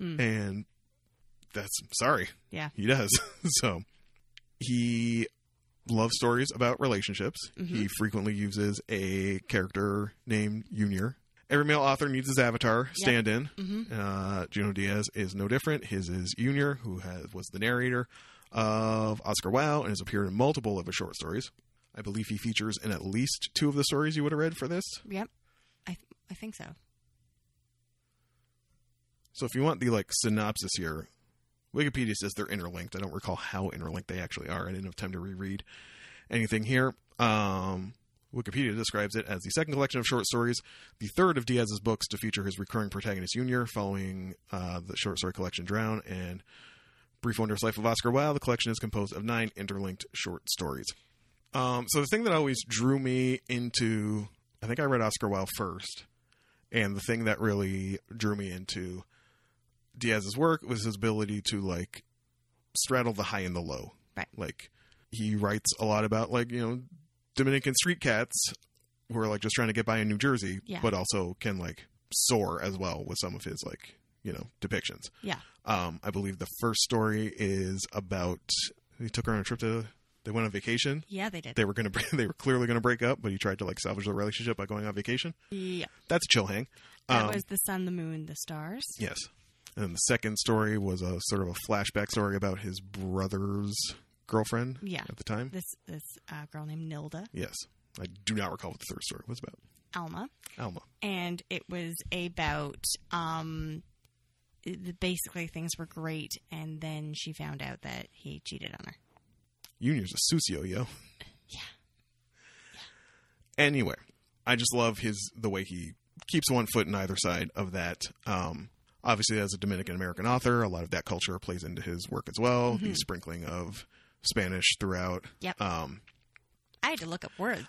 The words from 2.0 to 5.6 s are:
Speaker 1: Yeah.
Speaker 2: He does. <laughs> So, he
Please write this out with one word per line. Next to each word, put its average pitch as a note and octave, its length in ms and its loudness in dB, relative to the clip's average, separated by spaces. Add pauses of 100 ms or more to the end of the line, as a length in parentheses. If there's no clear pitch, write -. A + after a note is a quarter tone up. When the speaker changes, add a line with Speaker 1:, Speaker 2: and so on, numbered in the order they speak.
Speaker 1:
Yeah. D3+ 240 -6
Speaker 2:
He G2+ 120 -2
does. A#2+ 240 4 (240)
<laughs> - 160 -2 (100)
So, F#2+ 220 2 (800)
he A#2 680 2 (600)